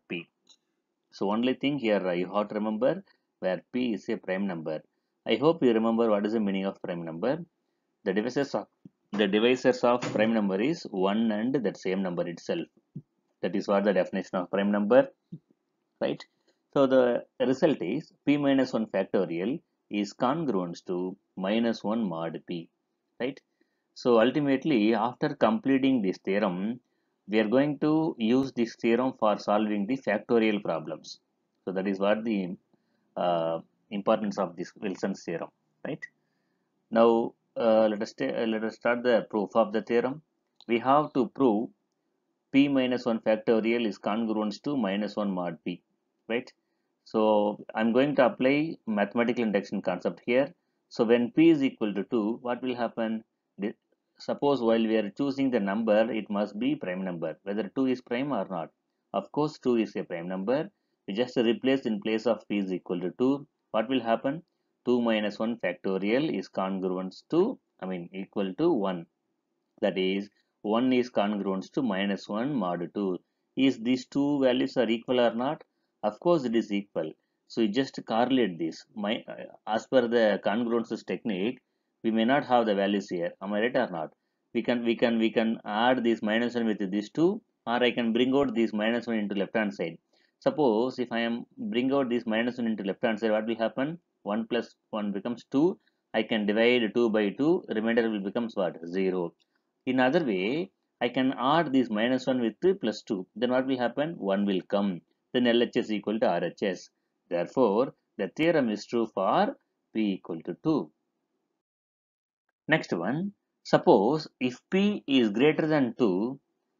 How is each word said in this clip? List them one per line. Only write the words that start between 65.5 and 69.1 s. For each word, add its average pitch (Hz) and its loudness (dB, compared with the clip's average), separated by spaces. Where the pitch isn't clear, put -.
factorial 98 -2
is - -8
congruent 95 -4
to, 185 0
I 95 -10
mean, 87 -8
equal 95 -6
to 165 0
one. 95 -2